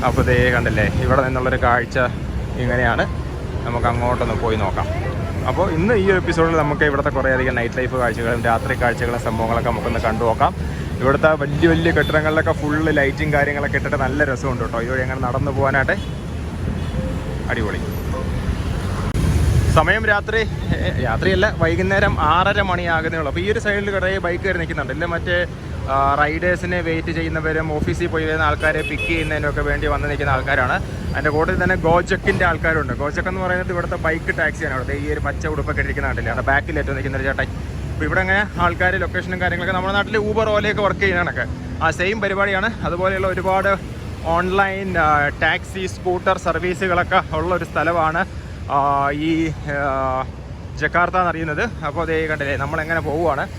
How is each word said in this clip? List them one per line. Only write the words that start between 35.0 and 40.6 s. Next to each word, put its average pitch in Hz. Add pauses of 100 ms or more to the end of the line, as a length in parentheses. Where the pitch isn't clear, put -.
ഈ 151
ഒരു 147
പച്ച 143 (100)
ഉടുപ്പൊക്കെ 143
ഇട്ടിരിക്കുന്ന 135
കണ്ടില്ലേ, 113
അവിടെ 120
ബാക്കിൽ 143
ഏറ്റവും 135
നിൽക്കുന്ന 135
ഒരു 131
ചേട്ടൻ. 131 (440)
അപ്പോൾ 156
ഇവിടെ 180
അങ്ങനെ 196 (220)
ആൾക്കാർ 180
ലൊക്കേഷനും 180
കാര്യങ്ങളൊക്കെ, 175
നമ്മുടെ 190
നാട്ടിൽ 202 (120)
Uber, 220
ഓലയൊക്കെ 208